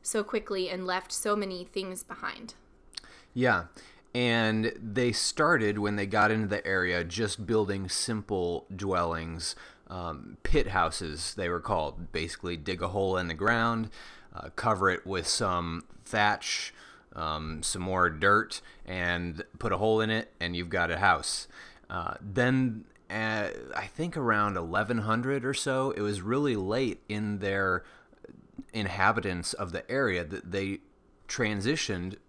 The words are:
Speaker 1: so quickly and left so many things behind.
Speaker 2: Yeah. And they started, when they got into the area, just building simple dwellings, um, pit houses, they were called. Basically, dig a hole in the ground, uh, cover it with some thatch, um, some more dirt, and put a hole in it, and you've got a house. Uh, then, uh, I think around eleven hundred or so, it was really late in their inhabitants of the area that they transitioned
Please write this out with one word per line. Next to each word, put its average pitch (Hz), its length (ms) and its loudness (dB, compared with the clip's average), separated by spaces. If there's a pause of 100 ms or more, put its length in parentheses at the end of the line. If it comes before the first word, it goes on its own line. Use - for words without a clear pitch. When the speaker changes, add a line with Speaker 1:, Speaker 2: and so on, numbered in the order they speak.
Speaker 1:
so 214 220 -2
quickly 202 460 -2
and 185 180 -4
left 185 240 -4
so 208 240 0
many 185 300 -4
things 185 380 -6
behind. - 500 -10 (800)
Speaker 2:
Yeah. 117 320 4 (500)
And 113 640 4
they 113 340 0
started, 113 680 2
when 104 180 2
they 101 80 0
got 107 260 4
into 110 160 2
the 101 180 -2
area, 90 380 2
just 98 420 -2
building 98 440 2
simple 95 840 -2
dwellings, 85 840 0 (320)
um, 85 560 -10
pit - 240 6
houses, 82 680 0
they 90 140 -2
were 87 100 0
called. 82 540 -2
Basically, 85 420 -4
dig 82 260 -4
a 90 80 -2
hole 95 280 0
in 90 100 -2
the 85 60 -4
ground, 113 560 0 (440)
uh, - 220 -12
cover 98 340 2
it - 160 0
with 90 220 -2
some 87 560 0 (220)
thatch, - 680 0 (400)
um, 78 480 -4
some 92 200 -2
more 90 280 4
dirt, 98 520 4 (240)
and 87 580 -2 (160)
put 107 140 0
a 90 40 0
hole 110 220 4
in 110 100 2
it, 110 300 -2
and 87 160 -2
you've 87 140 -4
got 87 220 2
a 80 60 0
house. 90 520 2 (400)
Uh, 85 320 -4
then, 123 640 2 (240)
uh, 110 400 0 (260)
I - 120 -4
think 170 280 -6
around 107 400 2
eleven 98 440 0
hundred 120 440 0
or 135 100 0
so, 131 380 0
it - 100 -2
was 104 200 0
really 127 340 2
late 104 540 0
in 104 300 -2
their 98 440 0 (880)
inhabitants 95 800 2
of 90 220 -6
the - 180 -6
area 110 320 0
that 87 300 -8
they 98 260 -2 (480)
transitioned 104 880 -2 (140)